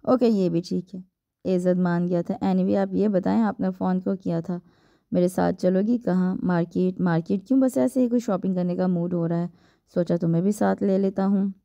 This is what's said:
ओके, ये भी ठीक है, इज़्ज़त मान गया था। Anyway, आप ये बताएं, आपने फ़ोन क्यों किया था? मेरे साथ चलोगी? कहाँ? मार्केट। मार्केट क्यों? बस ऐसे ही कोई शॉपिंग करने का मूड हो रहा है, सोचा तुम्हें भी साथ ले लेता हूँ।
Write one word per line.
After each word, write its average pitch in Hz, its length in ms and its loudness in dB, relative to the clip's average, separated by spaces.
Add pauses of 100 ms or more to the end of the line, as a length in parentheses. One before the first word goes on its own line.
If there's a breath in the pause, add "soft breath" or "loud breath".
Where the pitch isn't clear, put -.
ओके, 247 240 4
ये 190 220 2
भी 165 120 0
ठीक 180 320 -6
है, 185 80 -14 (420)
इज़्ज़त 180 340 0
मान 175 280 0
गया 175 160 0
था। - 220 -6
Anyway, 190 340 2
आप 190 160 -2
ये 196 160 2
बताएं, 196 320 0
आपने 185 300 -2
फ़ोन 185 280 -2
क्यों 196 180 -4
किया 170 240 -4
था? 175 180 -6 (520 soft breath)
मेरे 180 180 2
साथ 180 240 0
चलोगी? 196 460 0
कहाँ? 185 440 0
मार्केट। 180 580 0
मार्केट 175 440 0
क्यों? 262 140 2
बस 262 180 2
ऐसे 254 220 0
ही 247 80 2
कोई 240 140 0
शॉपिंग 190 320 -2
करने 180 220 -2
का 185 120 0
मूड 180 260 0
हो 170 120 0
रहा 170 120 0
है, 170 120 -4 (440 soft breath)
सोचा 170 220 0
तुम्हें 170 280 0
भी 202 100 2
साथ 196 280 0
ले 190 160 2
लेता 190 280 0
हूँ। 196 260 0 (120)